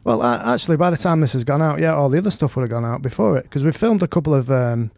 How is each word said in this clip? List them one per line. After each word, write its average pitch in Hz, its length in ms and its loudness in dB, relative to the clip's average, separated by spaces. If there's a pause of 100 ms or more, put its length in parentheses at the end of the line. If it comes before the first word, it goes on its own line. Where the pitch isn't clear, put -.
Well, 113 180 0
a-, 120 320 0
actually, 165 220 0
by 175 140 2
the 165 80 0
time 165 220 2
this 143 120 2
has 123 120 -2
gone 147 180 0
out, 151 180 0
yeah, 160 140 2
all 143 160 2
the 147 80 2
other 196 120 0
stuff - 260 -2
would 131 60 0
have 117 80 -4
gone 117 140 -4
out 120 180 -4
before 156 360 0
it, - 120 -8
'cause 139 140 -2
we've 160 120 2
filmed 220 260 0
a 170 60 2
couple 156 260 0
of, 131 160 2
um, 120 480 0